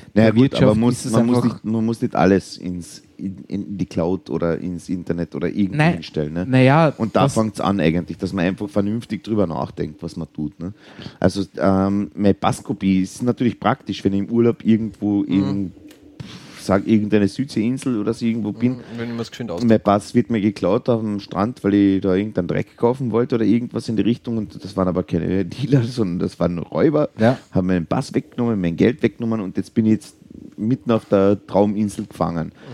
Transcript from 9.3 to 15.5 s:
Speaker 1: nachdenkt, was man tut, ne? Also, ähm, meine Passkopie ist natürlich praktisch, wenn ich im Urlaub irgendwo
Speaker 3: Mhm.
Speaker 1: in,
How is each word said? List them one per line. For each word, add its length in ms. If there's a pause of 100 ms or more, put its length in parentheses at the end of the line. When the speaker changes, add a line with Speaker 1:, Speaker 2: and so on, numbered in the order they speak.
Speaker 1:
nachdenkt, 560
was 140
man 160
tut, 260
ne? 140 (480)
Also, 240 (140)
ähm, 580
meine 180
Passkopie 680
ist 200
natürlich 380
praktisch, 420
wenn 120
ich 60
im 100
Urlaub 340
irgendwo 600
Speaker 3:
Mhm. 40
Speaker 1:
in, 440 (880)